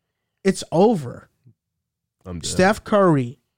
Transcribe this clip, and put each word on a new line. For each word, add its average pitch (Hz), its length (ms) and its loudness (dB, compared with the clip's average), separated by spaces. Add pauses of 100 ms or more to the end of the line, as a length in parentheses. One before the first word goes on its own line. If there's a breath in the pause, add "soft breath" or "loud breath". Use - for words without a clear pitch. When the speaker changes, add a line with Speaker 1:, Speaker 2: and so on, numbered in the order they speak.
(420)
Speaker 1:
It's 190 300 -2
over. 180 560 0 (960)
Speaker 2:
I'm 90 160 -10
dead. - 80 -10
Speaker 1:
Steph 190 360 0
Curry, 156 540 0 (200)